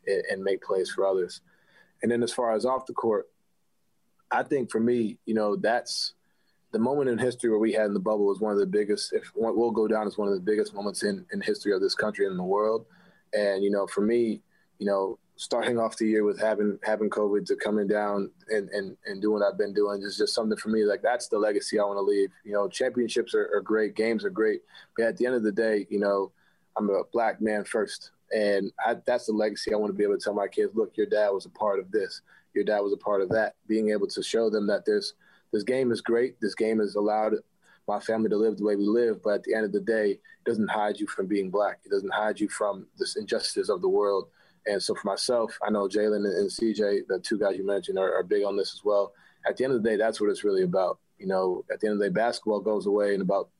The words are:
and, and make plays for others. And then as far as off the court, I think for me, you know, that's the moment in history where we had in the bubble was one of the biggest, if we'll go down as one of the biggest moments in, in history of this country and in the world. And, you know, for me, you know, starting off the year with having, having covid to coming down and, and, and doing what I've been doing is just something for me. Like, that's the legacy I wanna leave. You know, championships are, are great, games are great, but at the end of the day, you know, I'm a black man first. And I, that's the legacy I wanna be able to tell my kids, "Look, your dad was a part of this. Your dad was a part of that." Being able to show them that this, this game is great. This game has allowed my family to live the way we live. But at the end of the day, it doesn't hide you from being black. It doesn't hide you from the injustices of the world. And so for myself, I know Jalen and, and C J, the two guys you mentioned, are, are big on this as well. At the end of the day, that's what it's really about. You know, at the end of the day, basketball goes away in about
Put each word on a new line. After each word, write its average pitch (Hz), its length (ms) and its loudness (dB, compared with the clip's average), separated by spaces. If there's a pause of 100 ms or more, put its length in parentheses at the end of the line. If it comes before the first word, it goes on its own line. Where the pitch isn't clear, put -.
and, 98 240 0
and 98 120 -2
make 98 200 0
plays 95 280 -2
for 98 160 0
others. 95 360 0 (600)
And 113 80 0
then 120 140 2
as 113 80 -4
far 117 220 0
as 107 100 0
off 127 220 0
the 120 60 -12
court, 107 360 0 (1040)
I 120 100 2
think 127 300 -2
for 110 80 0
me, 117 460 2
you 110 80 -2
know, 104 200 2
that's 104 600 -2 (580)
the 110 80 0
moment 131 280 2
in 113 100 0
history 120 300 0
where 107 120 4
we 110 120 2
had 107 140 2
in 101 80 -2
the 98 60 0
bubble 104 260 2
was 98 140 0
one 107 120 0
of 101 60 2
the 98 80 2
biggest, 101 460 0
if - 240 -4
we'll 113 340 2
go 107 160 2
down 107 200 0
as 95 120 -4
one 104 80 0
of 101 80 2
the 92 60 -2
biggest 104 340 0
moments 101 300 -4
in, 98 280 -2
in 101 80 -4
history 104 320 -2
of 95 80 2
this 95 140 2
country 104 320 0
and 95 60 -2
in 92 40 -6
the 90 80 -4
world. 107 420 0 (460)
And, 101 300 0
you 101 80 2
know, 98 160 0
for - 160 -4
me, 113 400 2 (360)
you 101 80 -4
know, 98 320 0 (180)
starting 120 420 -2
off 113 180 0
the 113 100 0
year 107 180 2
with 101 160 0
having, 104 420 0
having 107 280 0
covid 104 360 0
to 98 100 0
coming 104 300 0
down 101 440 0 (180)
and, 104 220 -2
and, 98 340 -6
and 98 160 -8
doing 107 200 2
what 101 60 4
I've 95 120 0
been 101 160 -2
doing 101 280 0
is 98 140 -8
just 104 180 0
something 110 220 0
for 110 140 -8
me. 110 140 4
Like, 104 180 2
that's 123 260 -2
the 107 100 0
legacy 104 400 0
I 104 60 4
wanna 101 160 -2
leave. 101 300 2 (140)
You 104 80 -8
know, 101 160 0
championships 120 680 -2
are, 104 200 2
are 101 60 2
great, 104 340 0
games 110 300 0
are 98 60 -2
great, 104 320 0 (340)
but 117 100 2
at 90 100 0
the 120 100 2
end 127 80 0
of 117 80 0
the 107 100 0
day, 107 380 2
you 101 100 0
know, 101 320 0 (440)
I'm 104 140 0
a 98 220 2
black 113 280 0
man 107 240 0
first. - 460 -4 (240)
And 101 380 2 (120)
I, 117 120 0 (100)
that's 123 200 0
the 110 60 -2
legacy 107 400 -2
I 107 40 2
wanna 104 160 0
be 101 120 0
able 101 120 2
to - 80 -8
tell 101 100 -2
my 101 140 0
kids, 104 260 -2
"Look, 110 220 -2
your 104 100 2
dad 104 240 2
was 95 160 -2
a - 40 -18
part 101 280 0
of 92 120 -6
this. 98 320 -4 (320)
Your 101 100 2
dad 104 160 2
was 101 120 0
a 98 40 0
part 101 240 0
of 92 100 0
that." 110 240 0 (120)
Being 107 240 0
able 101 180 0
to - 140 -6
show 113 260 0
them 104 200 0
that 101 180 0
this, 104 260 0 (400)
this 107 100 0
game 127 300 2
is 107 80 -2
great. 120 400 0
This 101 140 -2
game 110 240 2
has 101 160 0
allowed 107 400 2 (520)
my 104 140 -2
family 110 300 0
to 104 60 2
live 107 200 2
the 104 80 -4
way 104 100 2
we 101 120 2
live. 113 360 2
But 104 120 2
at 98 100 -2
the 101 100 0
end 110 120 0
of 95 60 -4
the 101 80 0
day, 107 320 0
it - 320 -12
doesn't 107 240 0
hide 104 300 -2
you 104 80 -4
from 98 200 -4
being 98 240 -2
black. 98 340 -2
It 98 60 -16
doesn't 98 220 -2
hide 104 280 -2
you 101 80 0
from 98 380 -4 (120)
the 92 80 -2 (100)
injustices 101 520 -4
of 95 140 -2
the 95 60 2
world. 101 400 2 (380)
And 101 160 -2
so - 140 -2
for - 100 -8
myself, 113 560 -2
I 104 80 -2
know 101 160 0
Jalen 104 300 0
and, 101 100 0
and 95 240 0
C 113 240 -2
J, 101 340 0
the 92 120 0
two 104 180 -4
guys 98 180 2
you 95 80 -4
mentioned, 98 340 -2
are, 92 140 2
are 90 120 0
big 104 180 0
on - 140 0
this 98 180 -2
as - 100 -20
well. 101 280 2 (360)
At 101 80 -2
the 123 60 -2
end 135 100 2
of 117 80 2
the 113 80 0
day, 110 60 2
that's 110 260 2
what 104 80 2
it's 98 140 -2
really 95 220 2
about. 90 340 0 (200)
You 95 100 -8
know, 92 440 0
at - 60 -6
the 107 80 -2
end 107 60 0
of 101 80 0
the 101 80 2
day, 90 40 0
basketball 107 460 0
goes 101 280 -2
away 101 280 2
in 98 60 -2
about 95 280 0 (120)